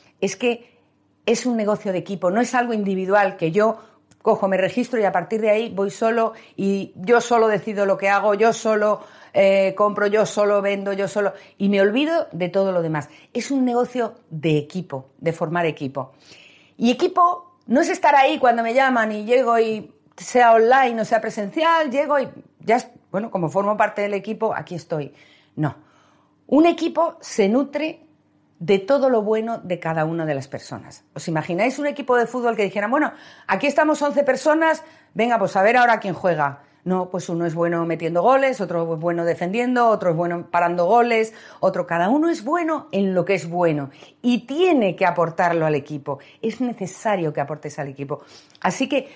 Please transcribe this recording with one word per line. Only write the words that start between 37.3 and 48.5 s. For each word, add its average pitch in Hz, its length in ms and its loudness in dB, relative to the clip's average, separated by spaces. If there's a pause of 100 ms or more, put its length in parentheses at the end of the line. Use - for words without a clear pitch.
es 160 80 -2
bueno 170 320 0
metiendo 165 360 -2
goles, 262 400 2
otro 165 320 -4
es 156 60 -4
bueno 170 260 -2
defendiendo, 226 640 0
otro 190 220 2
es 160 40 0
bueno 175 360 -4
parando 175 340 2
goles, 226 480 2 (260)
otro, 175 260 0
cada 170 240 0
uno 302 200 2
es 320 160 -4
bueno 320 460 -2
en 196 220 0
lo 175 120 0
que 196 80 0
es 170 160 -4
bueno 160 400 -2 (320)
y 247 240 0
tiene 285 500 2
que 185 100 0
aportarlo 170 600 0
al 151 100 2
equipo. 139 440 -8 (220)
Es 220 200 -6
necesario 196 720 -4
que 156 80 -4
aportes 147 360 -10
al 143 120 -8
equipo. 139 320 -10 (400)